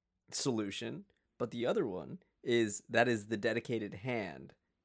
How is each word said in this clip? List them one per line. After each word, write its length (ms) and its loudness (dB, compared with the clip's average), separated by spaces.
solution, 760 -2
but 120 -2
the 160 -4
other 200 2
one 320 -6
is 480 2
that 180 6
is 200 2
the 100 0
dedicated 560 -2
hand 580 -6